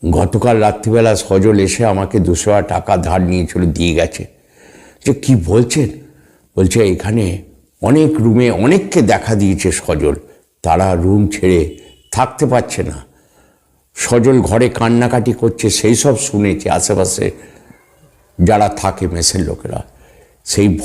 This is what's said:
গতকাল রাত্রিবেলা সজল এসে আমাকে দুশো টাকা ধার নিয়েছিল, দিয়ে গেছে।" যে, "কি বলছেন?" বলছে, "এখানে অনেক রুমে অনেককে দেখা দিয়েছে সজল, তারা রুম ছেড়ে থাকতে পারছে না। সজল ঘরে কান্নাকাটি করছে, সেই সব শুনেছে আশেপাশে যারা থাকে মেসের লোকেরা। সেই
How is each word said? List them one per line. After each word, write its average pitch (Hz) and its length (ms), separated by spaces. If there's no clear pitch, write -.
গতকাল 104 480
রাত্রিবেলা 110 580
সজল 98 440
এসে 98 260
আমাকে 98 340
দুশো 92 420
টাকা 90 360
ধার 87 240
নিয়েছিল, 90 500
দিয়ে 85 240
গেছে।" 82 300
যে, 139 80
"কি - 220
বলছেন?" 113 540
বলছে, 95 320
"এখানে 95 560
অনেক 151 320
রুমে 117 380
অনেককে 143 500
দেখা 107 340
দিয়েছে 95 360
সজল, 73 440
তারা 90 340
রুম 95 320
ছেড়ে 90 520
থাকতে 131 340
পারছে 117 380
না। 76 280
সজল 120 460
ঘরে 117 280
কান্নাকাটি 120 640
করছে, 113 360
সেই 107 260
সব 131 220
শুনেছে 101 520
আশেপাশে 92 640
যারা 104 260
থাকে 92 380
মেসের 85 340
লোকেরা। - 420
সেই 101 400